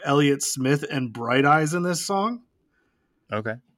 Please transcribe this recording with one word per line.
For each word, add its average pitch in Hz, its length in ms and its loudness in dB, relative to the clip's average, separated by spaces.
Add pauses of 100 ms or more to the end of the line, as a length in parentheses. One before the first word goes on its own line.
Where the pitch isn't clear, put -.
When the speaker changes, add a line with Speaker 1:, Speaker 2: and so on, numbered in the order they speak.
Speaker 1:
Elliott 143 380 2
Smith 139 480 0
and 127 220 -4
Bright 117 340 0
Eyes 156 280 4
in 175 80 -2
this 180 220 -2
song. 208 380 -2 (920)
Speaker 2:
Okay. 107 220 -4 (240)